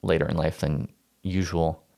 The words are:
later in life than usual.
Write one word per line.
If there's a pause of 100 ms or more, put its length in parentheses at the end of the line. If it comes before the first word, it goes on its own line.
later
in
life
than (360)
usual. (140)